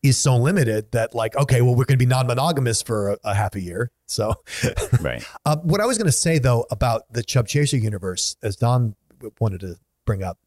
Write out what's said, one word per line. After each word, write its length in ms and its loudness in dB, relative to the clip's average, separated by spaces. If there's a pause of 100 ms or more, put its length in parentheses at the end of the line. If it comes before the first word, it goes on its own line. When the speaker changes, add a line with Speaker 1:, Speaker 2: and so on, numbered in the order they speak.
Speaker 1:
is 160 4
so 180 2
limited 560 0
that, 220 -2
like, 220 -2
okay, 260 2
well, 120 4
we're 120 4
gonna 100 4
be 100 2
non-monogamous 760 0
for 300 -2
a, 120 -4
a 100 -2
half 200 0
a 60 -6
year. 300 -6 (160)
So, 280 -2 (340)
<laughs> 320 0
Speaker 2:
Right. 240 -6 (220)
Speaker 1:
uh, 160 2
what 180 0
I 60 2
was 100 0
gonna 160 2
say, 260 2
though, 320 2
about 400 -2
the 120 -4
Chub 260 0
Chaser 300 0
universe, 640 -4
as 140 -4
Don 380 2 (240)
w-, 220 -12
wanted 200 0
to 160 -10 (280)
bring 180 -2
up 240 -6